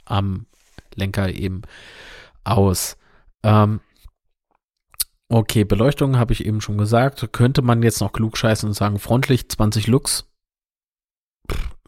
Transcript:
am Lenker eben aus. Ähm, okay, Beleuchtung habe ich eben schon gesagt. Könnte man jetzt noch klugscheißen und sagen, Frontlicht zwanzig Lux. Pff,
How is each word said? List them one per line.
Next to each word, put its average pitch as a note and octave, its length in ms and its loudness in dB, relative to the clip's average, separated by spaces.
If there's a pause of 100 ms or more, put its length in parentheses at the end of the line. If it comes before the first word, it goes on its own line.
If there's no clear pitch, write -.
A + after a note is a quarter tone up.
am G2 420 -4 (480)
Lenker G2 400 -4
eben F#2+ 280 -6 (800)
aus. G2 520 0 (460)
Ähm, G#2+ 380 4 (1500)
okay, A2+ 360 2
Beleuchtung C3 520 2
habe A#2+ 160 2
ich - 140 -4
eben G#2+ 140 -2
schon G#2 180 -6
gesagt. A#2 540 0
Könnte C3 300 2
man A#2 200 2
jetzt A#2 180 2
noch G2 120 -4
klugscheißen A2 560 -2
und G#2 60 -4
sagen, G#2 260 -2
Frontlicht B2+ 500 0
zwanzig G#2+ 380 -2
Lux. - 420 -2 (1200)
Pff, - 200 -6 (180)